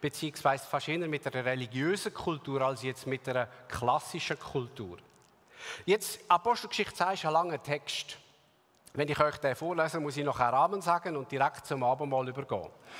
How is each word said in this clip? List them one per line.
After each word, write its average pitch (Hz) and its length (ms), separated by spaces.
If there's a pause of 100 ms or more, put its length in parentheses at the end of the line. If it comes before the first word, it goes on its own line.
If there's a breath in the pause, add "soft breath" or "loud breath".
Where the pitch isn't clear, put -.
beziehungsweise 143 680
fast 147 220
eher 165 180
mit 151 180
einer 127 200
religiösen 131 680
Kultur 139 480
als 131 220
jetzt 131 240
mit 131 220
einer 123 180 (220 loud breath)
klassischen 151 680
Kultur. 117 600 (880 loud breath)
Jetzt, - 420
Apostelgeschichte 214 680
zehn 185 180
ist 180 120
ein 156 60
langer 165 320
Text. - 540 (760)
Wenn 143 140
ich 147 120
euch 151 180
den 135 180
vorlese, 165 460
muss 143 160
ich 143 80
nachher 120 280
Amen 175 280
sagen 170 340
und 139 160
direkt 131 340
zum 131 180
Abendmahl 131 440
übergehen. 117 420 (300 loud breath)